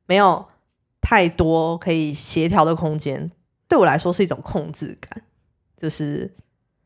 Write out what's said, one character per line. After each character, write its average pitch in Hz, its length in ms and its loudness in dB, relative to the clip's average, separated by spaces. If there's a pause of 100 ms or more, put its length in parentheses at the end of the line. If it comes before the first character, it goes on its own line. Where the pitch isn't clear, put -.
没 180 100 2
有 196 300 4 (560)
太 196 260 4
多 165 500 0
可 170 140 -4
以 156 220 0
协 160 340 -2
调 175 160 4
的 160 100 2
空 160 240 -4
间。 147 320 -6 (380)
对 - 100 4
我 - 80 6
来 147 120 4
说 175 160 -2
是 202 100 0
一 180 40 0
种 156 140 -6
控 160 300 -8
制 - 280 -10
感， - 240 -18 (540)
就 160 120 -6
是， 151 460 -6 (500)